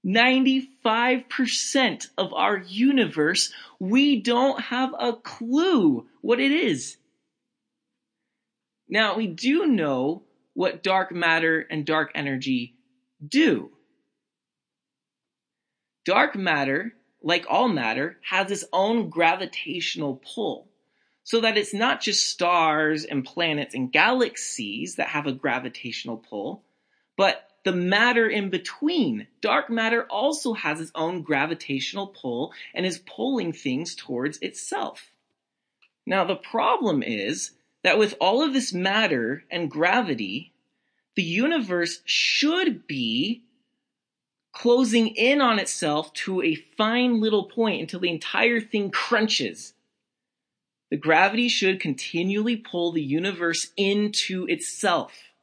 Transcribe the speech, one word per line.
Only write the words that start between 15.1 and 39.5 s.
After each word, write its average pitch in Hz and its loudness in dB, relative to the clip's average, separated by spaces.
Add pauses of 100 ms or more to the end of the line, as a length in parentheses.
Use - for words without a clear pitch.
Dark 240 4
matter, 165 0 (260)
like 170 0
all 214 4
matter, 135 -2
has 190 -2
its 202 -6
own 202 0
gravitational 165 -2
pull, 190 -6 (580)
so 226 0
that 220 2
it's 208 -2
not 240 0
just - 0
stars 156 2
and 139 -4
planets 156 -4
and 127 -2
galaxies 208 0
that 170 -4
have 147 -4
a 139 -2
gravitational 123 -6
pull, 110 -10 (500)
but - 0 (120)
the 190 2
matter 214 2
in 202 -2
between. 185 -2 (120)
Dark 208 0
matter 226 0
also 269 -2
has 160 -4
its 160 -12
own 165 -4
gravitational 151 -4
pull 127 -6 (220)
and 180 -4
is 180 -4
pulling 214 -4
things 139 -6
towards 135 -6
itself. - -8 (920)
Now, 185 2
the 185 -2
problem 226 0
is 104 -4 (320)
that 180 4
with 208 2
all 208 4
of 311 0
this 262 0
matter 175 0